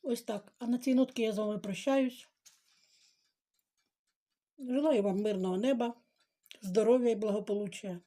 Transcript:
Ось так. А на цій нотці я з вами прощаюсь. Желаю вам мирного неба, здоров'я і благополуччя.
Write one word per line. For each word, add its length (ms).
Ось 200
так. 360
А 80
на 120
цій 160
нотці 280
я 100
з 60
вами 200
прощаюсь. 680
Желаю 440
вам 180
мирного 360
неба, 380
здоров'я 480
і 40
благополуччя. 920